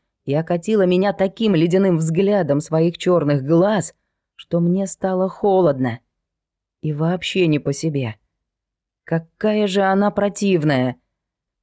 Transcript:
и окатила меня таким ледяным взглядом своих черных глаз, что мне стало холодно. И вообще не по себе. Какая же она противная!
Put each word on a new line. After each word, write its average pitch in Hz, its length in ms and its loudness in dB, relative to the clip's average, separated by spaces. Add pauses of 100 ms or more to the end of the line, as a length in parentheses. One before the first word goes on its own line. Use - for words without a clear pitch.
(240)
и 139 80 -6
окатила 175 540 0
меня 185 260 2
таким 196 420 -2
ледяным 170 440 2
взглядом 160 600 0
своих 160 360 -2
черных 147 480 0
глаз, 170 500 2 (400)
что - 260 -4
мне 180 260 0
стало 185 420 -4
холодно. 147 720 0 (800)
И 156 140 -6
вообще 170 540 -2
не 151 100 2
по 143 160 -4
себе. 139 400 -4 (880)
Какая 208 640 -2
же 196 160 0
она 196 280 2
противная! 175 880 0 (680)